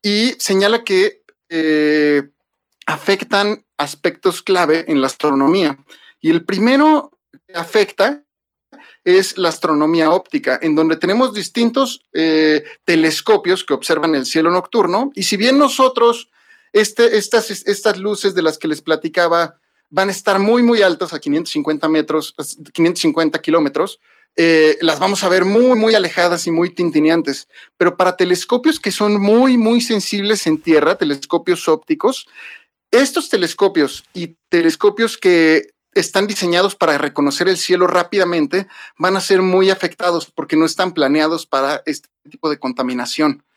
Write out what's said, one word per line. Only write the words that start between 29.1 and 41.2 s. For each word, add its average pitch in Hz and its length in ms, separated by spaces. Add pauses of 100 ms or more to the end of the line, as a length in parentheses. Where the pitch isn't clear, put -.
muy, 240 380
muy 233 240
sensibles 208 680
en 156 140
tierra, 156 380
telescopios 165 720
ópticos, 160 600 (640)
estos 269 400
telescopios 175 840
y 170 240 (140)
telescopios 202 640
que 165 540 (240)
están 196 320
diseñados 185 480
para 156 240
reconocer 143 500
el 185 80
cielo 180 300
rápidamente 175 800 (320)
van 185 180
a 180 60
ser 190 180
muy 190 300
afectados 175 600
porque 151 260
no 160 100
están 180 260
planeados 156 540